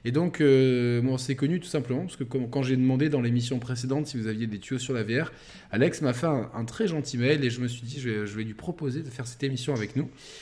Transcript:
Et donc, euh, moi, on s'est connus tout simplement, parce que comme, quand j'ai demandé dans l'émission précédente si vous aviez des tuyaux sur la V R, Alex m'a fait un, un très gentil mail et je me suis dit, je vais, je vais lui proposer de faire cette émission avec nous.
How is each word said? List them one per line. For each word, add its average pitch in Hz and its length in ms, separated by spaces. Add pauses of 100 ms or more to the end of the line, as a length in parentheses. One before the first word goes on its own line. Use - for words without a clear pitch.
Et 120 60
donc, 160 300
euh, 127 640
moi, 131 100
on 127 60
s'est 135 160
connus 160 240
tout 175 80
simplement, 127 340
parce 180 140
que - 80
comme, 120 260
quand 139 140
j'ai 127 140
demandé 131 320
dans 143 120
l'émission 120 380
précédente 127 480
si 127 100
vous 110 80
aviez 110 220
des 107 100
tuyaux 127 220
sur 131 160
la 113 80
V 117 180
R, 160 100 (380)
Alex 143 320
m'a 139 120
fait 120 120
un, 139 300
un 113 100
très 220 220
gentil 147 320
mail 139 260
et 120 60
je 120 100
me 123 60
suis 120 160
dit, 135 160
je 123 100
vais, 107 160
je 104 100
vais 110 80
lui 110 120
proposer 143 480
de 143 80
faire 117 160
cette - 160
émission 135 320
avec 107 200
nous. 135 140 (320)